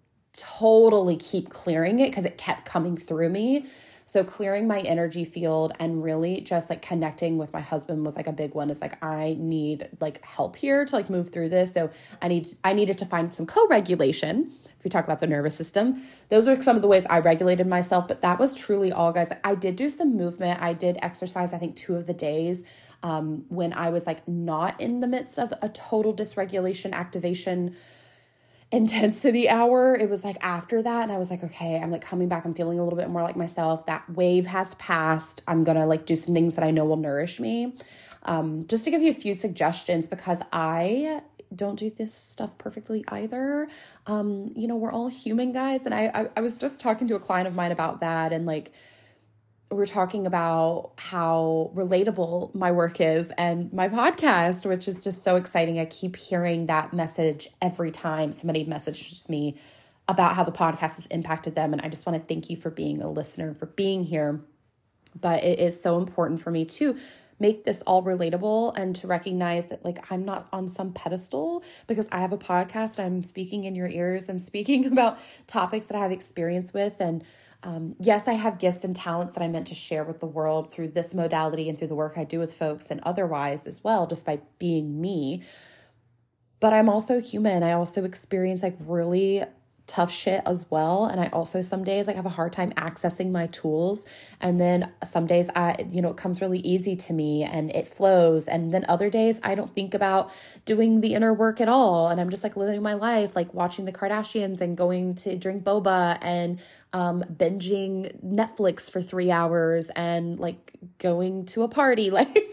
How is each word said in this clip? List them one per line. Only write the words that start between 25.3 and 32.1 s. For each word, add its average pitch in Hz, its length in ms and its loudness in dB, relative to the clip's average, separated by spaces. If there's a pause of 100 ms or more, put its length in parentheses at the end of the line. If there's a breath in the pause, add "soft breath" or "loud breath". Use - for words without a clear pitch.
of 240 220 -2
a 214 80 -2
total 214 460 0
dysregulation 190 800 -4
activation 180 840 -2 (920 loud breath)
intensity 220 800 4
hour. 254 460 6
It 214 160 2
was, 196 140 -4
like, 202 180 -6
after 180 400 -2
that, 233 200 0
and 220 100 -2
I 190 60 -2
was 180 120 -4
like, 180 120 -6
"Okay, 165 360 -4
I'm, 165 120 -4
like, 165 120 -4
coming 180 260 -2